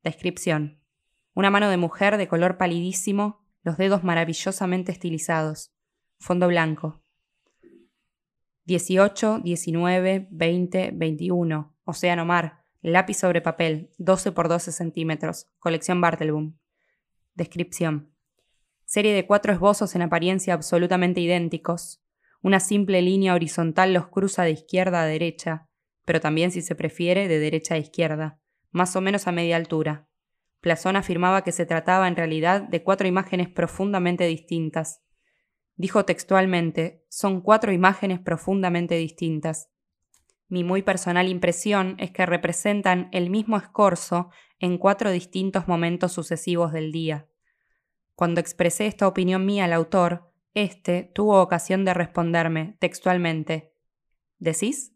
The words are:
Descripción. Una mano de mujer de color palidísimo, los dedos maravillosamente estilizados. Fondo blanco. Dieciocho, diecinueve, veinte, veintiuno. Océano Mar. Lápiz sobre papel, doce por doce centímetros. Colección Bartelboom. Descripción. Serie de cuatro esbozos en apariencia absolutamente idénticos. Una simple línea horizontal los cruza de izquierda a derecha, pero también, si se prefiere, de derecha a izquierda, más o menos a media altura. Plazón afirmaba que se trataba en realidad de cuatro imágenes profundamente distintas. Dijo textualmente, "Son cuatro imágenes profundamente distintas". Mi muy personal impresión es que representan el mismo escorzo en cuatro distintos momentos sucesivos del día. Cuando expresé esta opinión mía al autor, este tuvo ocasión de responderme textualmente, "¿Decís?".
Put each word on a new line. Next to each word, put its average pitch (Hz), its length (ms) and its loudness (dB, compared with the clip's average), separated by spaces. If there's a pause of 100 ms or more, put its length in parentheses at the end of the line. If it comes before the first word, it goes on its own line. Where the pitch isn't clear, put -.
Descripción. 156 760 -4 (540)
Una 196 160 2
mano 202 200 4
de 185 60 2
mujer 196 400 2
de 190 120 -2
color 180 300 2
palidísimo, 185 840 -2 (180)
los 165 140 -4
dedos 190 280 2
maravillosamente 180 880 -2
estilizados. 160 800 -4 (460)
Fondo 180 300 0
blanco. 160 540 0 (1600)
Dieciocho, 196 760 2
diecinueve, 180 920 0
veinte, 175 640 0
veintiuno. 165 880 -2
Océano 175 400 -2
Mar. 170 400 -2 (160)
Lápiz 180 340 2
sobre 175 260 2
papel, 160 580 -2
doce 185 340 0
por 170 160 0
doce 170 240 -2
centímetros. 160 760 -6 (100)
Colección 175 420 -2
Bartelboom. 156 560 0 (800)
Descripción. 170 760 -6 (720)
Serie 208 280 2
de 190 140 2
cuatro 208 260 4
esbozos 196 440 2
en 175 60 2
apariencia 175 520 0
absolutamente 175 680 2
idénticos. 170 840 -2 (380)
Una 190 200 4
simple 190 420 2
línea 185 320 4
horizontal 170 580 2
los 175 140 2
cruza 190 380 -2
de 160 80 2
izquierda 180 500 -2
a 160 40 0
derecha, 160 640 -4 (360)
pero 160 160 0
también, 160 320 0
si 175 100 -6
se 151 140 -6
prefiere, 175 500 0
de 160 140 2
derecha 156 340 -2
a 156 40 0
izquierda, 156 600 -4 (320)
más 180 240 -2
o 185 60 0
menos 196 260 -2
a 180 60 0
media 170 240 0
altura. 156 500 -2 (540)
Plazón 175 340 0
afirmaba 185 480 2
que 180 80 -4
se 170 160 -2
trataba 180 400 2
en 175 80 0
realidad 165 480 0
de - 220 -4
cuatro 190 240 2
imágenes 180 400 0
profundamente 180 760 -2
distintas. 160 800 -4 (720)
Dijo 190 300 0
textualmente, 175 1040 0
"Son 190 320 -2
cuatro 214 320 4
imágenes 185 480 2
profundamente 175 760 -2
distintas". 160 720 -4 (800)
Mi 180 140 -2
muy 190 200 0
personal 185 460 0
impresión 185 720 0
es 185 140 -8
que 185 120 0
representan 180 840 0
el 180 200 -2
mismo 214 260 0
escorzo 180 760 0 (300)
en 180 180 0
cuatro 202 320 2
distintos 185 560 -2
momentos 175 460 0
sucesivos 170 600 -2
del 156 200 -6
día. 156 340 -4 (880)
Cuando 170 260 0
expresé 175 460 -2
esta 208 200 0
opinión 185 380 0
mía 202 200 0
al 170 100 2
autor, 175 580 0 (220)
este 180 600 -2
tuvo 202 280 6
ocasión 190 420 0
de 185 80 2
responderme 165 840 -2
textualmente, 165 960 -2 (640)
"¿Decís?". - 580 -4